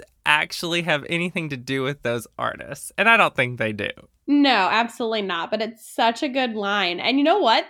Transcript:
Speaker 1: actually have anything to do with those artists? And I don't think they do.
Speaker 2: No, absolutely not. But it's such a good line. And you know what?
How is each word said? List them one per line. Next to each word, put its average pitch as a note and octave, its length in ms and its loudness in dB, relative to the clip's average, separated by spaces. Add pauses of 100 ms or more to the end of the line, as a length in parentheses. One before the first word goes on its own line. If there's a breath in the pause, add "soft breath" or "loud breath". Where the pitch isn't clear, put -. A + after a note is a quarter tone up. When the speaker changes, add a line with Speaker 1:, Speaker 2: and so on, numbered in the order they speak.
(260)
Speaker 1:
actually E3 580 0
have D3+ 260 -2
anything E3+ 400 -4
to C#3 80 -6
do C3 260 -4
with C#3+ 200 -6
those A#2+ 220 -4 (120)
artists? - 600 -8
And G3+ 120 2
I A3+ 80 6
don't F3 180 2
think B2 220 -2
they A2 160 -2
do. G#2 160 -4 (400)
Speaker 2:
No, C4 400 4
absolutely A3+ 520 -2
not. F3+ 280 -4
But G#3+ 120 -2
it's A3 280 -8
such A#3 320 0
a D#4 60 0
good B3+ 260 -2
line. G3+ 460 -2
And B3+ 180 0
you C#4+ 60 4
know F4+ 160 4
what? C4 300 4